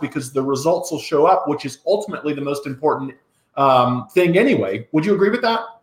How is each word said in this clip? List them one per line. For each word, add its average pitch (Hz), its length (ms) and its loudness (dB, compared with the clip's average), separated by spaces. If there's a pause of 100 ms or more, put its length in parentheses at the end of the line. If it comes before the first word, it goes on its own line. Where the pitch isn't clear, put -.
because 131 320 -8
the 135 100 0
results 143 480 0
will 151 80 -4
show 151 260 2
up, 185 220 4
which 151 180 -4
is - 220 -10
ultimately 185 460 -2
the 139 80 -6
most 143 260 -6
important, 135 460 -2 (420)
um, 123 540 2
thing 175 280 4
anyway. 117 540 0
Would 156 140 2
you 202 100 2
agree 196 140 4
with 233 140 -2
that? 226 180 0 (220)